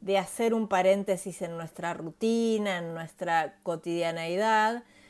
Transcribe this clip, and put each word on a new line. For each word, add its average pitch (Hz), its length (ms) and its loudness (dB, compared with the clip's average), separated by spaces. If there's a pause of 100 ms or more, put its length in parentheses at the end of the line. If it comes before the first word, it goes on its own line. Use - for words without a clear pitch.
de 196 160 2
hacer 220 360 0
un 220 140 0
paréntesis 190 720 2
en 170 140 -6
nuestra 170 380 -6
rutina, 214 840 0
en 165 140 -6
nuestra 165 720 -2
cotidianeidad, 175 1200 0 (260)